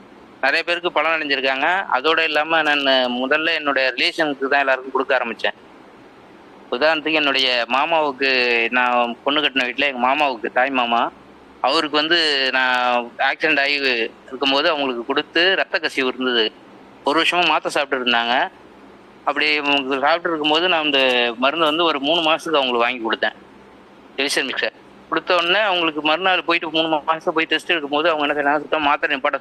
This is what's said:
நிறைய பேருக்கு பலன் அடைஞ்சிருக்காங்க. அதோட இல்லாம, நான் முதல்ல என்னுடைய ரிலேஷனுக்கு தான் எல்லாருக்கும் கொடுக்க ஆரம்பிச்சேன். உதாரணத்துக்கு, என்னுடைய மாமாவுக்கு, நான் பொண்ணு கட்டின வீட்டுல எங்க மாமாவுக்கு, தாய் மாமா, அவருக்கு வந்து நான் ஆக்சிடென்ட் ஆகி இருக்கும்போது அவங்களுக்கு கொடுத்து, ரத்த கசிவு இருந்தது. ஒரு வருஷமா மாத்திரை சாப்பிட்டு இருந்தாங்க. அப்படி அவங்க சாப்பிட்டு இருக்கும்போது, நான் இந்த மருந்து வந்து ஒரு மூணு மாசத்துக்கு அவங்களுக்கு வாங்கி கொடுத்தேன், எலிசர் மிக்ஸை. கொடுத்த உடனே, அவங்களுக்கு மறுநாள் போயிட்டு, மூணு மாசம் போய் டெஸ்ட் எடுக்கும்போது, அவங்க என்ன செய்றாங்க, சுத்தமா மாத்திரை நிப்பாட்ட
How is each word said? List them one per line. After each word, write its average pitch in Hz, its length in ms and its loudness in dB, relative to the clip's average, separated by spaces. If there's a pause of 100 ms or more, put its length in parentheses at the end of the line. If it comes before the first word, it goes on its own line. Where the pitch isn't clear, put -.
(420)
நிறைய 147 220 0
பேருக்கு 170 280 -4
பலன் 160 300 0
அடைஞ்சிருக்காங்க. 139 720 -2
அதோட 156 260 0
இல்லாம, 160 420 0
நான் 139 500 2
முதல்ல 147 420 0
என்னுடைய 135 420 0
ரிலேஷனுக்கு 147 520 -2
தான் 143 120 2
எல்லாருக்கும் 135 320 0
கொடுக்க 131 260 0
ஆரம்பிச்சேன். 113 400 -4 (1120)
உதாரணத்துக்கு, 151 420 0
என்னுடைய 135 540 0
மாமாவுக்கு, 131 1000 2
நான் 123 540 0
பொண்ணு 147 180 0
கட்டின 131 260 -2
வீட்டுல 123 180 -2
எங்க 127 220 0
மாமாவுக்கு, 135 440 0
தாய் 127 180 2
மாமா, 123 420 0 (500)
அவருக்கு 151 360 0
வந்து 151 540 2
நான் 123 680 2
ஆக்சிடென்ட் 147 420 0
ஆகி 139 140 0 (540)
இருக்கும்போது 139 420 0
அவங்களுக்கு 135 360 -2
கொடுத்து, 165 500 -2
ரத்த 170 240 -2
கசிவு 143 280 -4
இருந்தது. 120 440 -2 (520)
ஒரு 147 180 0
வருஷமா 170 260 0
மாத்திரை 160 240 0
சாப்பிட்டு 139 340 -2
இருந்தாங்க. 120 440 0 (760)
அப்படி 147 320 0
அவங்க 143 420 0
சாப்பிட்டு 170 300 2
இருக்கும்போது, 156 400 0
நான் 165 140 0
இந்த 127 540 2
மருந்து 143 280 0
வந்து 156 180 2
ஒரு 156 160 0
மூணு 156 220 0
மாசத்துக்கு 156 380 0
அவங்களுக்கு 127 180 0
வாங்கி 117 320 -2
கொடுத்தேன், 110 260 -2 (800)
எலிசர் 143 340 -2
மிக்ஸை. 113 200 -4 (400)
கொடுத்த 165 260 0
உடனே, 175 240 2
அவங்களுக்கு 175 420 0
மறுநாள் 170 420 0
போயிட்டு, 170 260 0
மூணு 160 360 0
மாசம் 160 280 -2
போய் 160 120 0
டெஸ்ட் 156 260 -2
எடுக்கும்போது, 147 360 0
அவங்க 151 200 2
என்ன 147 60 0
செய்றாங்க, 147 260 2
சுத்தமா 147 300 0
மாத்திரை 147 280 0
நிப்பாட்ட 139 240 -2